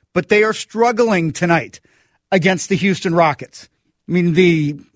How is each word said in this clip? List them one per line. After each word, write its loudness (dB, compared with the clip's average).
but -4
they 4
are -2
struggling 0
tonight -2
against 0
the 0
Houston -2
Rockets. -2
I -6
mean, 0
the, 2